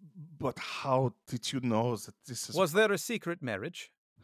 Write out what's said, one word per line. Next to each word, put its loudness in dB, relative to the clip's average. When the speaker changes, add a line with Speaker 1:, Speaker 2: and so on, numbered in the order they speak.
Speaker 1:
But -2
how 2
did -4
you -2
know 2
that -12
this -10
is -6
Speaker 2:
Was 4
there 6
a 2
secret -4
marriage? -6